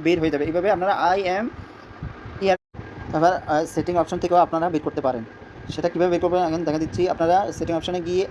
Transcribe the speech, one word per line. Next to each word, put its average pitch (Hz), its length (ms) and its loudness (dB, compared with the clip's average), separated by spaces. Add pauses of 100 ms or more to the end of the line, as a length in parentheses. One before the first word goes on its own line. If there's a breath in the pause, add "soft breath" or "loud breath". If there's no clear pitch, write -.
বের 170 160 4
হয়ে 160 100 2
যাবে। 147 140 0
এইভাবে 170 260 0
আপনারা 185 240 2
আইএমই - 1500 -4
এর, 185 80 6 (580)
এবার, 170 200 4
আহ, 156 320 0
সেটিং 170 300 -2
অপশন 175 220 0
থেকেও 175 180 2
আপনারা 165 340 4
বের 151 120 0
করতে 151 180 -4
পারেন। 127 240 0 (500)
সেটা 160 140 0
কীভাবে 175 220 2
বের 170 100 2
করবেন 180 220 2
এখন 165 220 -2
দেখা 156 140 0
দিচ্ছি। 165 300 0
আপনারা 175 440 2
সেটিং 165 240 -4
অপশনে 180 240 -4
গিয়ে 180 300 -2